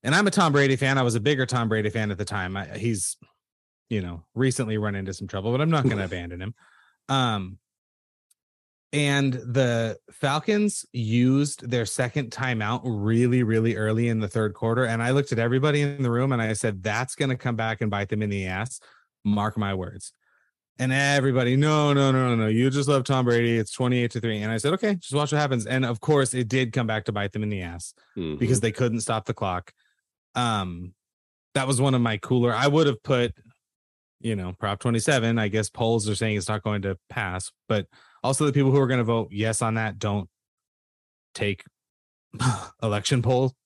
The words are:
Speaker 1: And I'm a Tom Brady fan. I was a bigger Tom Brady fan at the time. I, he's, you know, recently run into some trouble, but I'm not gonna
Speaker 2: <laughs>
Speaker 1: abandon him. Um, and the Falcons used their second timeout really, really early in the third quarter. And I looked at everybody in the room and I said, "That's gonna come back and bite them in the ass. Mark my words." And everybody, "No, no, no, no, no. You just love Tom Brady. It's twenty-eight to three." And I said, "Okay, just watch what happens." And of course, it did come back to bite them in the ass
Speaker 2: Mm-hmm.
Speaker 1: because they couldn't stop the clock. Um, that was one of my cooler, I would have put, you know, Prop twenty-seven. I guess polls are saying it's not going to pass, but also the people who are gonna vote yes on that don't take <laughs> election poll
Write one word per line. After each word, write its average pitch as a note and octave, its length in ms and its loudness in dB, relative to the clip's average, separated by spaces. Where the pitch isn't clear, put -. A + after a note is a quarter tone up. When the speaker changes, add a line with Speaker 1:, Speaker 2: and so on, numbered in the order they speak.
Speaker 1:
And C3+ 120 0
I'm G3+ 120 4
a F#3+ 60 2
Tom E3+ 200 4
Brady C#3 240 4
fan. C3+ 220 2
I C3 40 2
was A#2+ 120 2
a A#2 60 0
bigger C3 260 2
Tom A#2+ 220 0
Brady G#2+ 220 0
fan A2 200 -4
at F#2 80 -6
the G#2 60 -4
time. F#2+ 320 -6
I, G2 100 -8
he's, G#2+ 400 -4
you G#2+ 120 -2
know, F2 220 -10
recently B2 420 0
run G#2 200 -2
into F#2+ 180 -6
some G2 140 -10
trouble, G#2 240 -2
but C3 80 0
I'm D#3+ 100 2
not C#3+ 180 2
gonna G#2 160 0
Speaker 2:
<laughs> - 20 -4
Speaker 1:
abandon F2 360 -8
him. G#2+ 120 -8
Um, G#2+ 500 -2
and C#3+ 420 2
the A#2+ 640 0
Falcons G3+ 840 0
used B2 760 0
their A#2+ 160 0
second B2 460 -4
timeout A#2 520 -2
really, A#2 600 2
really A2+ 320 2
early A2 320 0
in A2+ 100 0
the G#2+ 80 -2
third G#2+ 260 0
quarter. A#2 320 0
And A2+ 160 -2
I A#2 120 0
looked C#3 180 0
at A2 80 -2
everybody C3 440 2
in C#3+ 200 -2
the A#2+ 80 2
room B2+ 220 2
and A#2 100 0
I A2 120 0
said, G#2 280 -4
"That's G#2+ 320 -2
gonna C3+ 220 -2
come B2 180 -4
back A2+ 280 -4
and A2 80 0
bite G2+ 180 -2
them G#2+ 140 -2
in G#2 80 -2
the G2 160 -4
ass. F#2+ 340 -6
Mark G#2 320 0
my G2 180 -2
words." F#2 380 -10
And C3 120 0
everybody, C3+ 640 4
"No, D3 360 4
no, C#3 180 4
no, C3 200 2
no, A#2+ 40 2
no. A2 140 2
You A#2 200 2
just C3+ 200 0
love C#3 160 4
Tom C3 220 2
Brady. A#2 320 4
It's G#2+ 120 -2
twenty-eight B2 420 0
to A#2 80 -6
three." A2 220 -2
And A2 80 -4
I A2+ 60 -2
said, C#3+ 160 0
"Okay, G3+ 240 0
just D3+ 180 -10
watch D3 160 0
what D3+ 80 0
happens." C3 280 0
And C3 180 0
of A#2+ 160 -4
course, C#3 340 2
it B2+ 140 -2
did B2+ 240 0
come A#2+ 160 -2
back A2 160 -2
to - 80 -4
bite G2+ 180 -4
them G#2+ 140 -4
in G#2 40 -4
the G2 140 -4
ass E2+ 320 -12
Speaker 2:
Mm-hmm. D#2 240 -6
Speaker 1:
because A#2+ 180 2
they G#2+ 140 0
couldn't A#2 300 -2
stop A2 240 -4
the A2+ 80 -4
clock. F2+ 380 -6
Um, F#2 600 -4
that C3+ 140 -2
was C3 120 0
one C3+ 140 2
of B2 60 2
my A2+ 160 0
cooler, A#2+ 360 2
I A#2+ 140 2
would D3 220 4
have - 160 -2
put, B2 300 0
you A2+ 140 -4
know, F#2 240 -6
Prop G2+ 220 -4
twenty-seven. A#2 580 2
I G#2+ 80 0
guess G#2 240 -2
polls A2+ 380 0
are G#2 80 -2
saying G#2+ 220 0
it's F2+ 100 -6
not G#2+ 160 -4
going G#2 180 -2
to G2 160 -4
pass, F#2 440 -6
but G#2+ 180 0
also C3+ 220 0
the C#3+ 80 2
people C#3 180 4
who C#3 80 6
are C3+ 80 4
gonna B2 160 2
vote A2+ 300 0
yes G#2+ 300 -2
on A2 120 0
that A2 240 -4
don't G2+ 300 -2
take G2+ 300 -4
<laughs> - 440 -2
election A2 400 0
poll B2+ 320 2